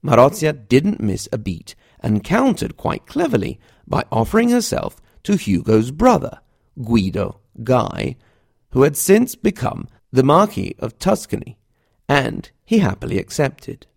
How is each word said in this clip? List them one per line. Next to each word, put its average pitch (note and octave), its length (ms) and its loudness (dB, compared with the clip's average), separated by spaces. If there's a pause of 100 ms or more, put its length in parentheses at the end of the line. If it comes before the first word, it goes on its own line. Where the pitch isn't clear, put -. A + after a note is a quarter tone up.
Marazia C#3+ 500 4 (160)
didn't D3+ 320 2
miss G#2+ 320 -4
a - 60 -6
beat F#2 360 -10 (260)
and G#2+ 220 0
countered - 540 0
quite - 300 -6
cleverly C#4 520 -2 (280)
by - 260 -2
offering A3 380 2
herself - 500 -2 (240)
to G3+ 120 0
Hugo's A2 540 0
brother, G#3 480 0 (420)
Guido G#2 600 -2 (240)
Guy, - 520 -2 (540)
who B2+ 120 2
had C#3+ 140 2
since G3+ 380 2
become - 540 -4 (240)
the C3 100 4
Marquis D3+ 560 2
of - 220 -10
Tuscany, - 580 -4 (500)
and C3+ 420 -2 (140)
he A3 140 2
happily G2 400 -2
accepted. - 680 -6 (100)